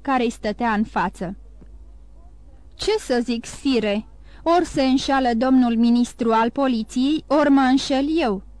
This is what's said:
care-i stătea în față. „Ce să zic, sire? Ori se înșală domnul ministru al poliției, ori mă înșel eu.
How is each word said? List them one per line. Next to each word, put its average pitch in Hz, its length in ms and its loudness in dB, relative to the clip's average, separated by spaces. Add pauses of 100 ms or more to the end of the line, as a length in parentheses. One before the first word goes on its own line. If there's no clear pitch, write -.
care-i 247 280 0
stătea 226 420 -4
în 214 120 0
față. 190 520 -6 (1400)
„Ce - 240 -4
să 247 240 -2
zic, 233 220 -4
sire? 220 640 -2 (360)
Ori 339 220 2
se 302 180 -4
înșală 269 540 0
domnul 254 400 2
ministru 233 560 0
al 226 180 2
poliției, 262 760 -2
ori 294 240 2
mă 269 100 6
înșel 269 460 0 (120)
eu. 214 240 -2 (180)